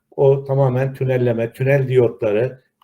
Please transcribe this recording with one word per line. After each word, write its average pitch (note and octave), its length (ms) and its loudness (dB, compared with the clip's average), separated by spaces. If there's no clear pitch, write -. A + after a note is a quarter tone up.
O C#3 300 2
tamamen C3+ 480 -2
tünelleme, B2 600 -2
tünel C3+ 340 0
diyotları, A#2+ 720 0